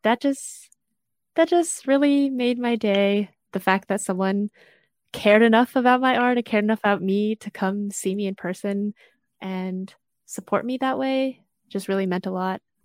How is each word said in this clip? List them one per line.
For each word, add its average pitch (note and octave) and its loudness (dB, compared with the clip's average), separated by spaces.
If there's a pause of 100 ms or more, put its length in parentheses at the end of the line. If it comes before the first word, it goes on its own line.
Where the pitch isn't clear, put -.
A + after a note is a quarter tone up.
that A#3 0
just, - -6 (680)
that D#4+ 4
just E4+ 0
really C#4 4
made B3 -2
my A#3+ 0
day. G3+ 2 (240)
The F#3+ -4
fact G3 0
that G3 -2
someone F#3+ -2 (640)
cared G#3+ 4
enough A#3 4
about B3+ 4
my C4 2
art B3 2
and A#3 -2
cared G#3 0
enough G#3+ 0
about G3+ 0
me G#3 0
to - -12
come G3+ -4
see F#3+ -4
me G3+ -4
in F#3+ -6
person G3+ -6 (460)
and F#3 -8 (320)
support - -4
me B3+ -4
that C4 -2
way C4+ -2 (280)
just G3 -6
really G3 0
meant F#3 -2
a F#3 -6
lot. F#3 -4 (240)